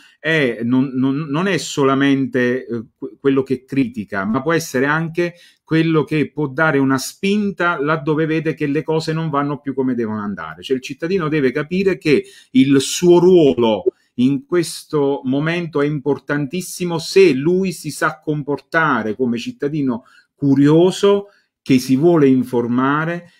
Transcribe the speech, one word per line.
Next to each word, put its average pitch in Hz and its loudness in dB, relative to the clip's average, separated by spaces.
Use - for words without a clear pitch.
è, 143 0
non, 127 0
non, 135 -2
non 160 -2
è 185 0
solamente, 135 0
eh, 113 -8
que-, - -14
quello 135 2
che 127 -4
critica, 113 -4
ma 113 -2
può 151 -2
essere 160 -2
anche 165 -2
quello 160 0
che 151 -2
può 151 -4
dare 143 0
una 135 2
spinta 196 -4
laddove 151 -2
vede 156 -2
che 151 -6
le 147 -2
cose 160 -4
non 160 -4
vanno 143 -4
più 135 -8
come 131 -2
devono 107 -4
andare. 85 -10
Cioè 131 -4
il 131 -6
cittadino 165 -4
deve 143 0
capire 175 -2
che 135 2
il 135 4
suo 175 4
ruolo 135 4
in 131 0
questo 151 -2
momento 156 -2
è 143 0
importantissimo 147 -4
se 180 4
lui 175 0
si 156 -10
sa 156 -4
comportare 143 -2
come 120 -2
cittadino 127 -4
curioso, 170 4
che 131 2
si 131 0
vuole 160 4
informare 131 0